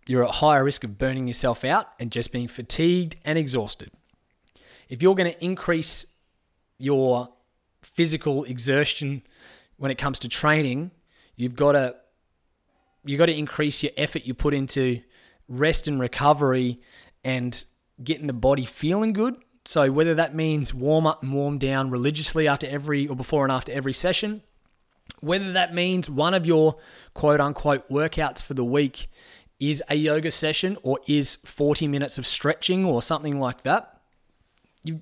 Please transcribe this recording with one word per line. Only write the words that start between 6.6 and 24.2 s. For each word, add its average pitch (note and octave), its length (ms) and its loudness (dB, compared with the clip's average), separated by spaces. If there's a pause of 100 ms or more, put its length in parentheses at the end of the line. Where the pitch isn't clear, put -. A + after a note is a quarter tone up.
your B2+ 500 0 (540)
physical D3+ 600 -2
exertion C3+ 800 -2 (540)
when C#3 140 -4
it B2 80 -6
comes C#3 220 -4
to A#2+ 80 -6
training, D3+ 640 0 (440)
you've B2 200 -6
gotta, C#3+ 400 4 (1080)
you've C#3 140 -2
gotta E3 180 4
increase D3+ 460 -2
your C#3+ 160 -2
effort D3 260 -4
you B2+ 80 -4
put C#3+ 220 0
into C3 480 0 (460)
rest D3 400 0
and C#3 120 -2
recovery C3 800 2 (440)
and B2 400 -4 (380)
getting D3+ 260 -4
the C3+ 40 -2
body B2+ 320 2
feeling G3+ 480 0
good. A3+ 240 0 (300)
So C#3 240 4
whether D#3 240 4
that D#3 200 2
means D#3 380 0
warm D3+ 340 2
up D#3 160 0
and C3+ 120 -4
warm C#3+ 240 0
down C3+ 320 0
religiously D3+ 580 0
after C#3 180 0
every, C#3+ 400 -2
or C#3 100 -6
before C#3 280 0
and C3+ 80 2
after B2+ 200 -4
every C3+ 200 -2
session, G#3 500 -2 (800)